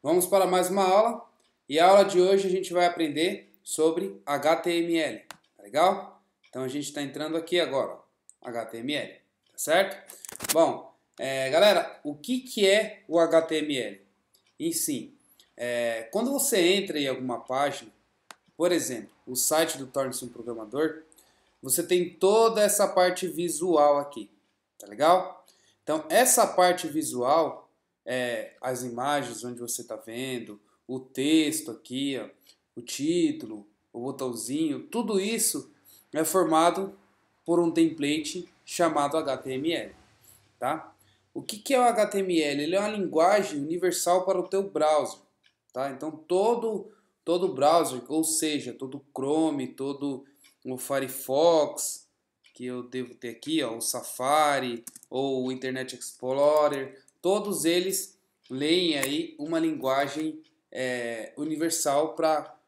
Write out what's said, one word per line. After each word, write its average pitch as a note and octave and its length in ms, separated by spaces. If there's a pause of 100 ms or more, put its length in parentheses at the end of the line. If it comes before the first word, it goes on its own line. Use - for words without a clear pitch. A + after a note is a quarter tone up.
Vamos F3 240
para F#3+ 200
mais F3+ 220
uma F#3+ 180
aula. A3 400 (400)
E D3+ 140
a F3+ 80
aula G3 160
de F3+ 160
hoje F#3+ 260
a F#3 40
gente F3+ 240
vai F3 100
aprender E3+ 640 (120)
sobre E3 640
H D3 300
T F3 140
M E3+ 280
L. C3 200 (380)
Tá - 60
legal? E3 600 (280)
Então B2+ 120
a C3 60
gente C#3+ 240
tá D3 80
entrando D3 380
aqui E3 200
agora, C3 400 (440)
ó, - 60
H A#2 180
T A#2 140
M C#3 140
L, A2 200
tá - 420
certo? - 580 (380)
Bom, D3+ 420 (240)
é, C3+ 300
galera, F3 560
o D3 100
que B3+ 260
que G3 280
é G#3 400
o D#3+ 100
H E3 220
T D#3+ 200
M D3 180
L G#2 240 (580)
em E3 100
si? - 440 (420)
É, A#2+ 460 (100)
quando A#3 180
você C4+ 300 (140)
entra F#3+ 260
em C#3 80
alguma B2+ 320
página, C3 500 (640)
por F3 160
exemplo, B2+ 400 (160)
o B2+ 80
site D#3 440
do C3+ 80
Torne-se C3+ 360
um B2 60
Programador, A#2+ 760 (600)
você C3+ 200
tem F3 280
toda A3 500
essa G#3 260
parte F3+ 400
visual D#3+ 680
aqui, C#3 340 (480)
tá G#2+ 80
legal? D#3 520 (460)
Então, D#3 240
essa A3+ 380
parte F3+ 400
visual, C#3 840 (380)
é, A#2+ 540
as B2+ 240
imagens B2 580
onde B2 160
você A#2+ 240
tá A2 140
vendo, A2+ 640 (260)
o C3 140
texto D3 720
aqui, C3+ 500
ó, G2 60 (480)
o A#2+ 60
título, C#3 840 (260)
o A#2 60
botãozinho, C3 840
tudo G#3+ 340
isso G#3+ 540 (400)
é D3+ 100
formado E3+ 760 (480)
por E3+ 140
um E3+ 100
template D#3 800 (160)
chamado D3+ 520
H C#3 220
T C3+ 160
M D3+ 180
L, A2 200 (640)
tá? D3+ 380 (400)
O - 80
que G#3 160
que C#4 160
é B3 60
o - 20
H G#3+ 240
T G3+ 140
M F3+ 200
L? C#3+ 220
Ele E3+ 140
é - 20
uma G#3 100
linguagem F3+ 720
universal F3 640
para F#3 140
o F3 80
teu G3 160
browser, D3+ 560 (540)
tá? C3+ 180
Então, D3 220
todo, G#3 800 (320)
todo F3 280
browser, C#3 540
ou D#3 160
seja, D3 500
todo B2+ 400
Chrome, C#3+ 540
todo C3+ 580 (400)
o B2+ 140
Firefox, C#3 1200 (540)
que B2 120
eu B2 160
devo B2 320
ter A#2 160
aqui, D3 320
ó, A2+ 120
o A#2 60
Safari, C3 1040 (240)
ou C3 380
o C3 60
Internet C3 440
Explorer, C#3 1080 (180)
todos F#3+ 440
eles F3+ 540 (300)
leem D3+ 500
aí C#3+ 400
uma D#3+ 200
linguagem, D3 840 (300)
é, A#2+ 640
universal D#3 800
pra D#3 400 (140)